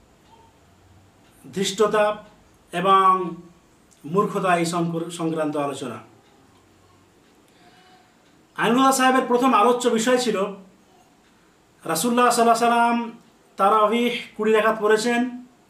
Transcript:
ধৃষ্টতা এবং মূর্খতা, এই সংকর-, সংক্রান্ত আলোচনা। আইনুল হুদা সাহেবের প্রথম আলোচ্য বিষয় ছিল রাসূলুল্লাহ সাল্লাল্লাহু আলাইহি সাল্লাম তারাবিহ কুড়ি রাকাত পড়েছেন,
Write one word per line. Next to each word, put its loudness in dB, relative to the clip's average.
ধৃষ্টতা -2
এবং 2
মূর্খতা, -2
এই 0
সংকর-, -4
সংক্রান্ত -6
আলোচনা। -8
আইনুল 0
হুদা 4
সাহেবের 2
প্রথম 2
আলোচ্য 2
বিষয় 0
ছিল -2
রাসূলুল্লাহ 2
সাল্লাল্লাহু 2
আলাইহি 2
সাল্লাম -12
তারাবিহ 2
কুড়ি 0
রাকাত 2
পড়েছেন, 0